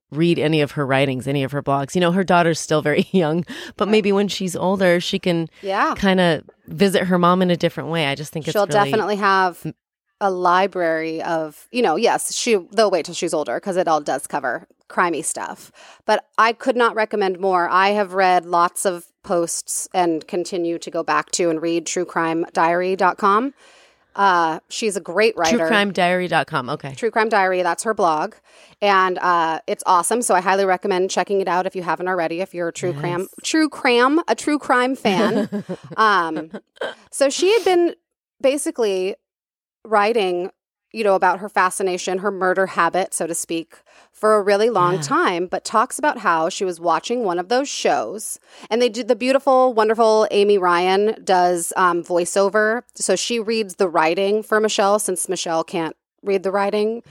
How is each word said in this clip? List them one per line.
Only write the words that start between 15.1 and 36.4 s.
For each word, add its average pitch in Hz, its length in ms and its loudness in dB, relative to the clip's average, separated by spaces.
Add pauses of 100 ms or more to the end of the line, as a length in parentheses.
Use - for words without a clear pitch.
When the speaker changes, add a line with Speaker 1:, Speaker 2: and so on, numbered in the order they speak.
Speaker 2:
stuff. - 460 -10 (360)
But - 220 0 (100)
I 226 160 4
could 240 240 -4
not 226 180 2
recommend 202 460 -2
more. 185 280 2
I 190 200 4
have 202 240 -2
read 180 320 4
lots 175 400 0
of 175 200 -4 (180)
posts - 680 -4
and 170 360 0
continue 170 500 -4
to 170 100 -14
go 165 140 -6
back 151 280 -2
to 175 180 0
and 160 120 -2
read 165 240 -2
true 180 200 -4
crime 165 480 -4
diary 180 420 0
dot 180 220 2
com. 214 360 0 (640)
Uh, 175 520 2
she's 202 300 -4
a - 20 -8
great 202 380 0
writer. 165 220 2
Speaker 1:
True 165 80 0
crime 202 260 0
diary 180 340 0
dot 160 200 0
com, 131 240 -4
okay. 143 240 -10
Speaker 2:
True 220 160 -4
Crime 220 180 0
Diary, 185 320 0
that's 170 220 -2
her 226 100 -2
blog. 175 400 0 (480)
And, 185 380 2
uh, 165 480 2
it's 202 180 -6
awesome, 185 380 2
so 208 100 0
I 175 80 4
highly 196 240 2
recommend 185 460 0
checking 196 300 -2
it 185 60 -4
out 180 200 0
if 185 80 -10
you 185 80 -8
haven't 170 240 -4
already, 170 340 -2
if 190 140 -10
you're 170 140 -4
a 165 40 -8
true 175 200 -4
Speaker 1:
Yes. 143 60 -10
Speaker 2:
crime, 175 280 -4 (160)
true 311 260 0
crime, 254 580 2
a 330 60 2
true 302 240 -2
crime 254 380 0
fan. 208 680 -2 (180)
Speaker 1:
<laughs> - 160 -18
Speaker 2:
Um, 165 520 0 (600)